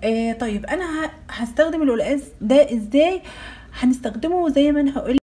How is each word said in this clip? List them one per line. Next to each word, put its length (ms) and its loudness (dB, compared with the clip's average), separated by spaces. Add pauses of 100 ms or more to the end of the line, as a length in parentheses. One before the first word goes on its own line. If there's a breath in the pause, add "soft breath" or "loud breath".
آه، 300 0
طيب 320 -6
انا 180 -4 (220)
ه-، 60 -8 (180)
هستخدم 520 0
القلقاس 400 0 (200)
ده 320 4
ازاي؟ 480 2 (580 loud breath)
هنستخدمه 720 0
زي 220 4
ما 100 2
انا 160 0
هقول 300 0